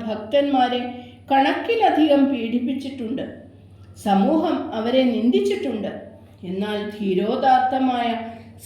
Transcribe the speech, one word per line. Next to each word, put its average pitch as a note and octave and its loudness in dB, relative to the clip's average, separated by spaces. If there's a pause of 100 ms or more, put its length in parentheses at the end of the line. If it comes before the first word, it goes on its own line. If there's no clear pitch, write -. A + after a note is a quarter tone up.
ഭക്തന്മാരെ B3 0 (460)
കണക്കിലധികം D4+ 2
പീഡിപ്പിച്ചിട്ടുണ്ട്. B3 -4 (800)
സമൂഹം C4+ 2 (160)
അവരെ A#3+ 2
നിന്ദിച്ചിട്ടുണ്ട്. B3 0 (520)
എന്നാൽ G3+ -4 (100)
ധീരോദാത്തമായ B3 2 (560)